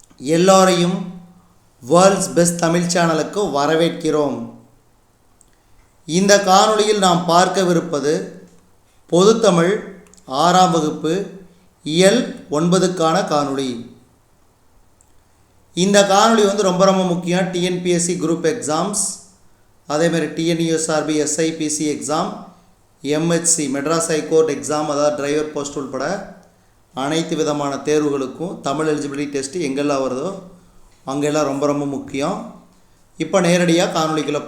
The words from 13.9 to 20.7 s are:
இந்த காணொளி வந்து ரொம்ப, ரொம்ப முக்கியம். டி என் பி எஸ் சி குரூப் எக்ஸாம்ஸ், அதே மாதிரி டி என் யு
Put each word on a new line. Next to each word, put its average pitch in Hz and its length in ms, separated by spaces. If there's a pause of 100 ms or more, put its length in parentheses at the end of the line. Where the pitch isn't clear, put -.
இந்த 202 280
காணொளி 208 440
வந்து 202 160
ரொம்ப, 185 220
ரொம்ப 190 200
முக்கியம். 175 460
டி 175 120
என் 175 200
பி 180 80
எஸ் 170 140
சி 180 160
குரூப் 165 220
எக்ஸாம்ஸ், 160 760 (680)
அதே 151 220
மாதிரி 165 180
டி 165 200
என் 170 140
யு 165 140